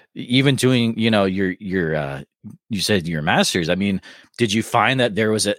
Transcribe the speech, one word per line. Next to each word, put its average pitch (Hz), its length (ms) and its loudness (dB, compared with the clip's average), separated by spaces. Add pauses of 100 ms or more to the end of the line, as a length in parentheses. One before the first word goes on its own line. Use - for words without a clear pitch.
(140)
even 131 420 2
doing, 117 420 2
you 113 120 2
know, 104 140 4
your, 95 360 0
your, 90 340 -2
uh, 69 280 -4 (460)
you 101 120 -4
said 92 260 0
your 80 160 -4
master's, 95 460 0
I 85 60 0
mean, 95 260 -2 (380)
did 117 140 0
you 110 100 0
find 120 380 2
that 113 140 0
there 107 160 0
was 107 160 0
a, 101 120 0